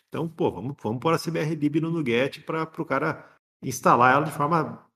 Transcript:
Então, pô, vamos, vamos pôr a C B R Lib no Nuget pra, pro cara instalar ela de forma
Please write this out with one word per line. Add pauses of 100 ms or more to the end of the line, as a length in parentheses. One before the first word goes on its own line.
Então,
pô,
vamos,
vamos
pôr
a
C
B
R
Lib
no
Nuget
pra,
pro
cara (320)
instalar
ela
de
forma (140)